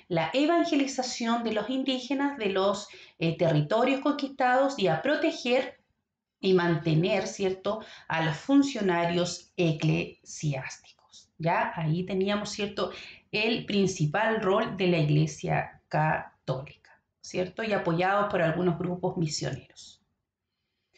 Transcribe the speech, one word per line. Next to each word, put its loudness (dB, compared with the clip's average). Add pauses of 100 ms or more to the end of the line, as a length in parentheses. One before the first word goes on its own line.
la 0
evangelización 0
de -2
los -2
indígenas -2
de -2
los, 0 (280)
eh, 0
territorios 2
conquistados 0
y 2
a 2
proteger 0 (600)
y 4
mantener, 2
¿cierto?, -4 (280)
a -2
los -2
funcionarios 2
eclesiásticos, -2
¿ya? 0
Ahí -2
teníamos, -2
¿cierto?, -4 (400)
el -2
principal 0
rol 0
de 0
la 4
Iglesia 0
Católica, -4 (440)
¿cierto? -6
Y -2
apoyados 0
por 0
algunos 2
grupos -4
misioneros. -6 (960)